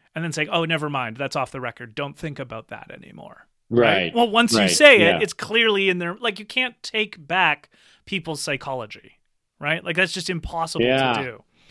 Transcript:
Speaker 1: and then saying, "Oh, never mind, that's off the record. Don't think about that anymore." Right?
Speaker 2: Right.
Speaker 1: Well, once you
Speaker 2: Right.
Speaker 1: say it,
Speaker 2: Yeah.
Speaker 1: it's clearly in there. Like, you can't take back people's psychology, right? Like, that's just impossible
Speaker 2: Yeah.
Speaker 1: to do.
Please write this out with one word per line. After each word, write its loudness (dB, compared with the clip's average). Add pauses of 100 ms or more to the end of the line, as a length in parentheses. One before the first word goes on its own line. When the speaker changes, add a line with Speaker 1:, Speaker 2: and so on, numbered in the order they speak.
(140)
Speaker 1:
and -6
then -6
saying, -2
"Oh, 2
never -2
mind, -4
that's -6
off -2
the -10
record. -12
Don't -8
think -10
about -12
that -16
anymore." -20 (220)
Right? 4
Speaker 2:
Right. -6
Speaker 1:
Well, 4
once 4
you 4
Speaker 2:
Right. 4
Speaker 1:
say 8
it, 4
Speaker 2:
Yeah. 4
Speaker 1:
it's -2
clearly 0
in 0
there. -6
Like, -6
you -14
can't -6
take -6
back 2 (380)
people's -6
psychology, -8 (420)
right? -4
Like, -4
that's 2
just -6
impossible -2
Speaker 2:
Yeah. 2
Speaker 1:
to -2
do. -12 (260)